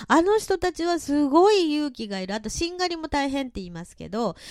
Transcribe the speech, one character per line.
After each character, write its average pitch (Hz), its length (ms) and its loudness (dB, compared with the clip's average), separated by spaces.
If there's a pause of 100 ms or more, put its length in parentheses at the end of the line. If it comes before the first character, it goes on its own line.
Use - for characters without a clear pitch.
あ 269 160 6
の 415 160 4
人 392 180 -2
た 359 160 -2
ち 320 120 -6
は 339 160 0
す 294 260 0
ご 330 240 8
い 349 240 2
勇 294 160 -2
気 233 160 -10
が 196 140 -6
い 185 80 -8
る。 196 80 -4
あ 220 40 -6
と、 214 80 -8
し 339 220 -4
ん 359 60 -12
が 359 100 -2
り 339 100 -4
も 320 120 -8
大 285 200 -2
変 269 200 -4
っ - 20 -14
て - 60 -20
言 196 80 -10
い 175 80 -14
ま 170 120 -10
す - 120 -20
け 156 120 -14
ど、 202 280 -4 (140)